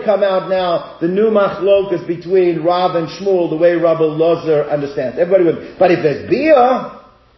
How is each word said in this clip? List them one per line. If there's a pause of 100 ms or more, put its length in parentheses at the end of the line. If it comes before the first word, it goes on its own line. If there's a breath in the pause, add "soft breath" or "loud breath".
come
out
now,
the
new
machlokus
between
Rav
and
Shmuel,
the
way
Rabbi
Elazar
understands."
Everybody
with,
but
if
there's
Bia, (460)